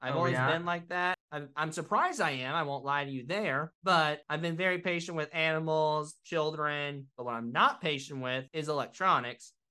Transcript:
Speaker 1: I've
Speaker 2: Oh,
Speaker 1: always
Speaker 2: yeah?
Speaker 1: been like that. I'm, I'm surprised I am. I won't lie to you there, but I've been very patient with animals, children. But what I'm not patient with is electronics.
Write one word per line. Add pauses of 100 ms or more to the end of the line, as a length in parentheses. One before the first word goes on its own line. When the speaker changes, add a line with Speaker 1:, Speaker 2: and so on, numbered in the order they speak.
Speaker 1:
I've
Speaker 2:
Oh,
Speaker 1:
always
Speaker 2:
yeah?
Speaker 1:
been
like
that. (160)
I'm,
I'm
surprised
I
am.
I
won't
lie
to
you
there, (120)
but
I've
been
very
patient
with
animals,
children.
But
what
I'm
not
patient
with
is
electronics. (180)